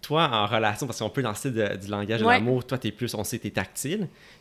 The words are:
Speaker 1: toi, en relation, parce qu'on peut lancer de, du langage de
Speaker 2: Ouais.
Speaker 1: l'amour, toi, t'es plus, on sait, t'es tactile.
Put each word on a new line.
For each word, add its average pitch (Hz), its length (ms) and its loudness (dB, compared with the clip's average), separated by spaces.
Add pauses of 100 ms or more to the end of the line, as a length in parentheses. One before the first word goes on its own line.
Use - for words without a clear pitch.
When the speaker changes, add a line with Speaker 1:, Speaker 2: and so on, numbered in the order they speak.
Speaker 1:
toi, 156 280 2
en 107 160 4
relation, 110 400 2
parce 117 120 -6
qu'on 113 100 0
peut 135 140 -2
lancer 117 280 -2
de, 107 260 0
du 98 120 -10
langage 104 320 0
de 110 60 4
Speaker 2:
Ouais. 240 80 6
Speaker 1:
l'amour, 123 320 2
toi, 131 100 -4
t'es 110 160 -4
plus, 117 220 -6
on 107 100 -2
sait, 113 140 -6
t'es 107 120 -4
tactile. 143 580 -4 (320)